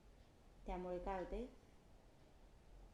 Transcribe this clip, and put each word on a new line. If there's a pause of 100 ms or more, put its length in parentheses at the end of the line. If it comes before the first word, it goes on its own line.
(680)
त्यामुळे
काय
होते, (1500)